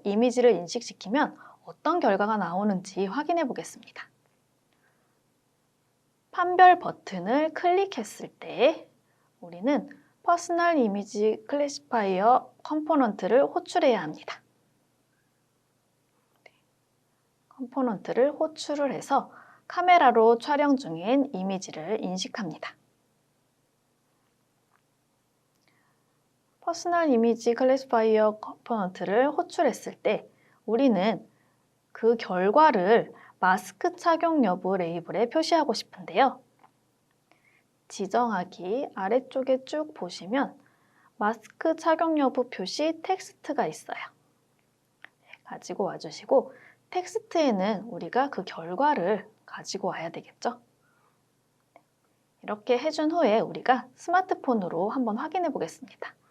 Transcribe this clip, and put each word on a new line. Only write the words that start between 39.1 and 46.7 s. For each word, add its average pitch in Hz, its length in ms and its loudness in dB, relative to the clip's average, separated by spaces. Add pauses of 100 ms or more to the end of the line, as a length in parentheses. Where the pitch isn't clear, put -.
쭉 302 280 -8
보시면 202 640 -6 (600)
마스크 226 580 -2
착용 320 420 0
여부 262 320 0
표시 302 540 -4
텍스트가 - 640 -6
있어요. - 320 -12 (1200)
네, - 80 -20 (140)
가지고 - 400 -8
와주시고 165 720 -2 (360)